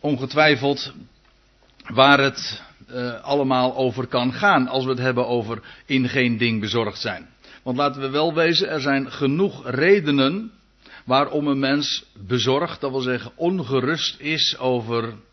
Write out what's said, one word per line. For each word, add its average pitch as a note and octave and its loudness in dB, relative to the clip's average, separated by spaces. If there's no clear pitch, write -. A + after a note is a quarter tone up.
ongetwijfeld C#3+ 0
waar C3+ 6
het, - -4
eh, B2 -8
allemaal C3 0
over B2+ 0
kan B2+ 0
gaan D#3 2
als C3 -2
we C3 -2
het B2 0
hebben B2 0
over A2+ -2
in C3 2
geen A#2+ 2
ding A2+ 2
bezorgd G#2 -2
zijn. F2+ -8
Want B2+ -4
laten C3+ -2
we C3+ -4
wel D3+ 0
wezen, E3 2
er D#3 -4
zijn C3+ -2
genoeg C#3+ 0
redenen C#3+ 2
waarom C#3+ 0
een C#3 0
mens C#3 -2
bezorgd, B2 -2
dat C#3 -4
wil C3 -2
zeggen B2 -4
ongerust D3+ -2
is D3+ -2
over A#2 -2